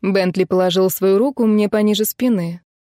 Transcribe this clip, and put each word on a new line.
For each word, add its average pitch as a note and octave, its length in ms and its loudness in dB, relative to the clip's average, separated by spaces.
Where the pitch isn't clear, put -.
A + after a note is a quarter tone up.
Бентли F#3 440 0
положил F#3 440 0
свою F#3+ 280 0
руку B3+ 280 0
мне G#3+ 220 2
пониже G#3 380 0
спины. F3+ 560 -2